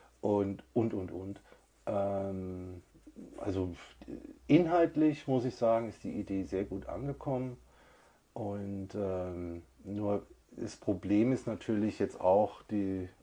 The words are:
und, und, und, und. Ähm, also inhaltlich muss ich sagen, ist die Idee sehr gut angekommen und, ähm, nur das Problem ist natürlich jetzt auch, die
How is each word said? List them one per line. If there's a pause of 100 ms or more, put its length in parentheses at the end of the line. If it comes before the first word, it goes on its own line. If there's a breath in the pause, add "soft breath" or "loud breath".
(220 loud breath)
und, (100)
und,
und,
und. (460 soft breath)
Ähm, (560)
also (720)
inhaltlich
muss
ich
sagen,
ist
die
Idee
sehr
gut
angekommen (720 soft breath)
und,
ähm, (220)
nur (260)
das
Problem
ist
natürlich
jetzt
auch,
die (140)